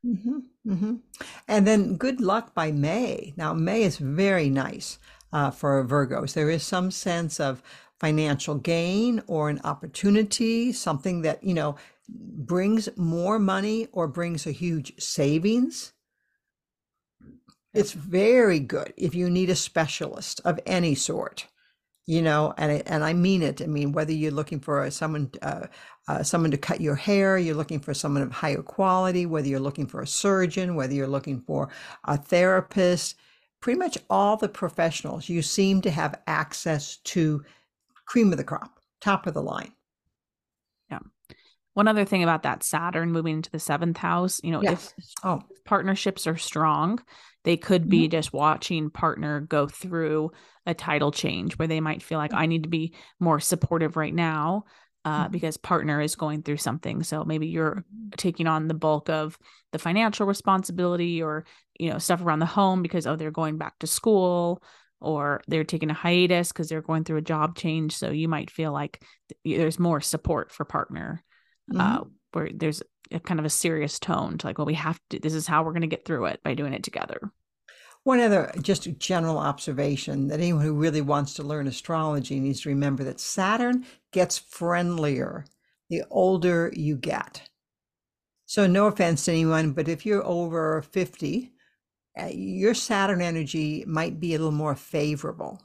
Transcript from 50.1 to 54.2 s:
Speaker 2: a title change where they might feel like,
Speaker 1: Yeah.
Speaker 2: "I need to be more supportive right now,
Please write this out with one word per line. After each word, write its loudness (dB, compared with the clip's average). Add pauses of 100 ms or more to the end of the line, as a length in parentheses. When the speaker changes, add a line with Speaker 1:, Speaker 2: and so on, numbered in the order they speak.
Speaker 2:
a -2
title 0
change -4
where -2
they 0
might -4
feel -4
like, -4
Speaker 1:
Yeah. 0
Speaker 2:
"I 2
need 0
to -8
be -4 (240)
more 2
supportive 0
right -2
now, 0 (400)